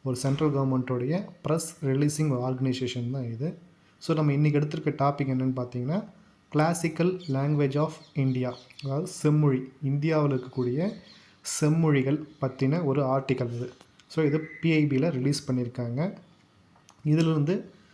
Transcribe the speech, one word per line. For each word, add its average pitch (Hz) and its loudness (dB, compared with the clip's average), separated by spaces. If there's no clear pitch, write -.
ஒரு 131 -2
சென்ட்ரல் 143 0
கவர்மெண்ட்டோடைய 131 0
ப்ரெஸ் 160 -2
ரிலீசிங் 147 0
ஆர்கனைசேஷன் 127 -2
தான் 131 -4
இது. 147 -6
So, - -2
நம்ம 151 4
இன்னைக்கு 147 4
எடுத்திருக்க 151 -2
டாபிக் 139 0
என்னன்னு 127 0
பார்த்தீங்கன்னா, 123 -4
கிளாசிக்கல் 165 2
லாங்குவேஜ் 143 2
of 147 0
இந்தியா, 127 0
அதாவது 139 -4
செம்மொழி, 151 2
இந்தியாவில் 143 2
இருக்கக்கூடிய 127 -2
செம்மொழிகள் 151 2
பற்றின 135 0
ஒரு 139 2
ஆர்டிக்கல் 127 0
இது. 123 -8
So, 160 0
இது 151 2
பி 165 2
ஐ 156 4
பியில் 139 2
ரிலீஸ் 131 -2
பண்ணியிருக்காங்க. 123 -2
இதிலிருந்து 160 2